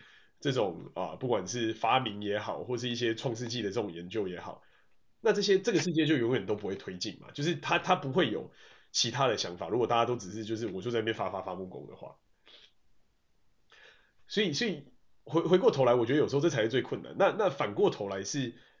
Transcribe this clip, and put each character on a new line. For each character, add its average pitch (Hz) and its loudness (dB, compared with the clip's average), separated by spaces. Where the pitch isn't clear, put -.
这 143 -2
种， 92 -2
啊， 85 -6
不 131 -4
管 101 2
是 113 -2
发 117 4
明 107 -4
也 104 -2
好， 98 -6
或 123 -4
是 120 -4
一 120 -4
些 113 0
创 117 -4
世 117 -6
纪 117 -4
的 101 -2
这 110 -2
种 101 -2
研 87 -10
究 101 -2
也 87 -8
好， - -12
那 220 4
这 208 0
些， 196 4
这 214 0
个 170 4
世 170 0
界 156 4
就 147 4
永 117 2
远 101 0
都 104 0
不 98 -6
会 95 -4
推 92 -8
进 98 -8
嘛， - -20
就 143 -6
是 165 0
它， 170 0
它 - 2
不 135 -2
会 147 4
有 - -6
其 - 0
他 127 2
的 104 2
想 90 -4
法， 87 -6
如 113 2
果 120 4
大 120 2
家 117 6
都 123 0
只 95 -10
是， 107 -8
就 110 -4
是 110 -4
我 92 -6
就 117 -6
在 117 0
那 110 0
边 110 0
发 95 -2
发 95 -4
发 92 -6
木 92 -8
工 80 -12
的 - -18
话。 - -16
所 - 0
以， 180 0
所 220 -2
以 151 -6
回， 160 0
回 165 6
过 185 6
头 135 4
来， 120 8
我 120 4
觉 117 2
得 151 4
有 127 4
时 - -2
候 139 2
这 170 4
才 120 2
是 113 2
最 120 2
困 - -6
难。 - -14
那， 170 4
那 208 2
反 104 -4
过 185 4
头 104 -4
来 98 -4
是 127 -4